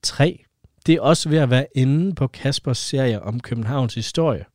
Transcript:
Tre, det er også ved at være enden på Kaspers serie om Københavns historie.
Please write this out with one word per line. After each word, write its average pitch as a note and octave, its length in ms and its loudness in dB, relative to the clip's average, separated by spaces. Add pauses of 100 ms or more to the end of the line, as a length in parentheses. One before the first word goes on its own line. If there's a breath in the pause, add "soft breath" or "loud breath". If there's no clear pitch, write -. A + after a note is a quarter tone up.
Tre, - 420 0 (400)
det D#3+ 100 6
er D#3 60 -2
også D3+ 280 2
ved D#3 80 4
at C#3+ 120 2
være B2+ 280 0
enden D3+ 380 2
på C3+ 120 -2
Kaspers - 500 -4
serie B2+ 440 -2
om A2+ 180 -6
Københavns A#2+ 560 -4
historie. A#2+ 600 -2